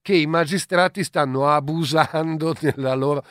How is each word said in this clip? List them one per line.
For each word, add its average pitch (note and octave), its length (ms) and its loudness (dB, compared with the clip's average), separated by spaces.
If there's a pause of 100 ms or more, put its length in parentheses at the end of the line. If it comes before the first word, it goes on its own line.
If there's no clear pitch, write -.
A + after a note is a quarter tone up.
che G3 140 0
i D#3 100 4
magistrati E3+ 800 0
stanno C#3 480 0
abusando D#3 1040 0
<laughs> - 60 -8
della C3+ 360 0
loro, C#3 360 -2